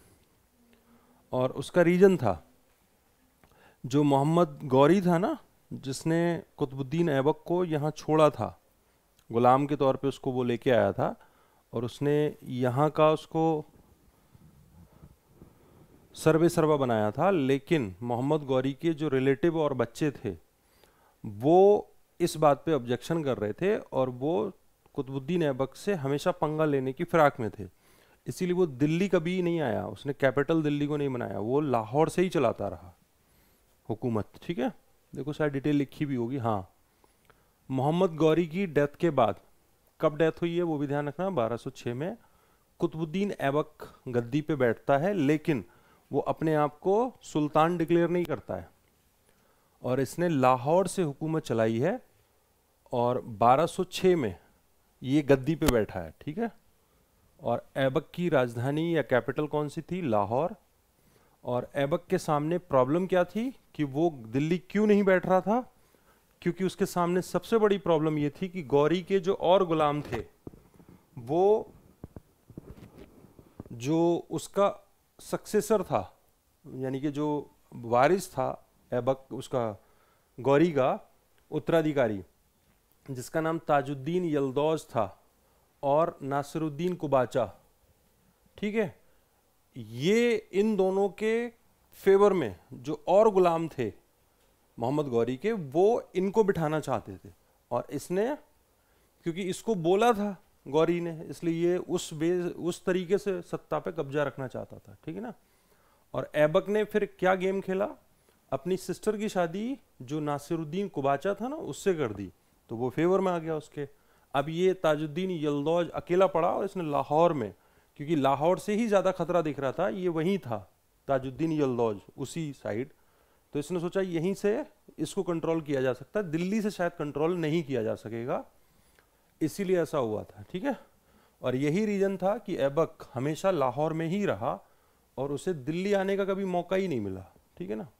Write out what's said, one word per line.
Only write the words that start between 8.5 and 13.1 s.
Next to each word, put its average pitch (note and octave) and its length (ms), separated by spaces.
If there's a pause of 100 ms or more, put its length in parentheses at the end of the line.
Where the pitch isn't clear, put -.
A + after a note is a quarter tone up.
गुलाम B2 380
के D3 80
तौर C#3 200
पे C#3 120
उसको C3+ 240
वो B2+ 120
लेके A#2+ 280
आया G#2 220
था F3+ 220 (580)
और A#2+ 120
उसने D3 600
यहाँ B2+ 460
का D#3 200